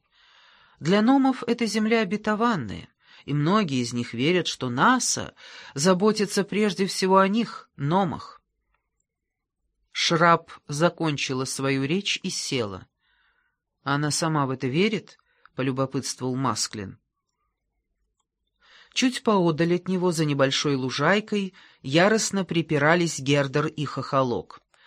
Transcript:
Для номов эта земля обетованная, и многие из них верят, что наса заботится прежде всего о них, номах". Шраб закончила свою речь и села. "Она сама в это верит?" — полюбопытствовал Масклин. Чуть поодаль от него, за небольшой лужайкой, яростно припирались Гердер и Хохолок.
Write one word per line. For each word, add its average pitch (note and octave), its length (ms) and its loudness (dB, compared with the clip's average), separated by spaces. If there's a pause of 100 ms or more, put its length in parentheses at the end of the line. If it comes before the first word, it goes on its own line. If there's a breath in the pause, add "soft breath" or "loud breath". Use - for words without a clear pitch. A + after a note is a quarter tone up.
(800 soft breath)
Для F#3+ 220 2
номов C4 440 4
эта A#3 200 0
земля A3 340 0
обетованная, G3+ 880 -2 (380 soft breath)
и C#3 60 -4
многие D3 480 2
из A#2 120 -4
них A#2+ 200 -6
верят, E3 360 0
что - 220 -6
наса F3 640 0 (400 loud breath)
заботится G3 680 2
прежде G3 440 -2
всего F#3+ 320 2
о F#3+ 100 6
них, - 480 -4
номах". D#3+ 680 -2 (1500)
Шраб E3+ 580 2 (160)
закончила D3 760 -2
свою C3+ 400 -2
речь F3+ 400 -2
и F#3+ 40 -6
села. G#2+ 600 -6 (960)
"Она D3 260 0
сама D3+ 360 0
в B2+ 40 -4
это C3 160 -4
верит?" — F3+ 500 -2 (380 soft breath)
полюбопытствовал C3 800 -4
Масклин. G#2+ 640 -4 (2000 soft breath)
Чуть B3+ 260 0
поодаль E3+ 520 2
от F3 140 -4
него, F3+ 220 0
за D#3+ 140 0
небольшой C#3 500 0
лужайкой, F#3 800 -2 (300 soft breath)
яростно F#3+ 640 2
припирались D#3+ 760 2
Гердер C#3 460 0
и - 180 -8
Хохолок. C3 760 -4 (240 soft breath)